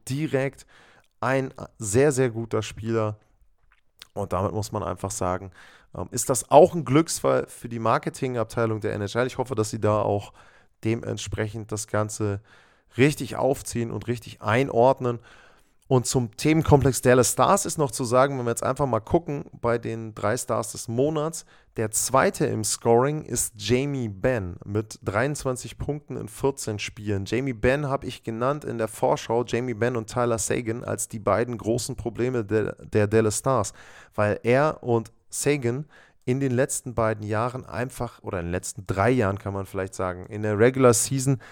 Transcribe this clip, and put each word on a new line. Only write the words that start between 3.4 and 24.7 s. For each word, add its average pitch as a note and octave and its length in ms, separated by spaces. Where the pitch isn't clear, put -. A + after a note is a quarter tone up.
Und G2 180
damit F#2 200
muss G#2 180
man G#2+ 100
einfach F#2 300
sagen, F#2 400
ähm, F2+ 140
ist - 220
das - 180
auch D#3 240
ein E3+ 100
Glücksfall C3+ 640
für - 220
die A#2 80
Marketingabteilung A#2 1040
der G#2 120
N G#2 100
H G2+ 160
L. B2+ 80
Ich - 100
hoffe, B2 160
dass G#2+ 160
sie A#2 100
da G#2+ 220
auch G#2 320
dementsprechend A2 880
das G#2+ 140
Ganze G#2 560
richtig C3 380
aufziehen A#2+ 560
und G#2 160
richtig A#2+ 340
einordnen. A#2+ 800
Und B2+ 180
zum B2 280
Themenkomplex D3 640
Dallas B2 320
Stars D#3 320
ist - 120
noch C#3+ 140
zu C3+ 140
sagen, C3 340
wenn A#2+ 60
wir A#2 60
jetzt - 120
einfach C#3 240
mal A2 140
gucken, D#3+ 500
bei A#2+ 260
den A2+ 380
drei G#2+ 220
Stars A2+ 340
des - 160
Monats, D3 580
der A2 160
zweite D3+ 540
im A2 180
Scoring B2+ 600
ist - 340
Jamie B2 500
Benn G2 560
mit G#2+ 400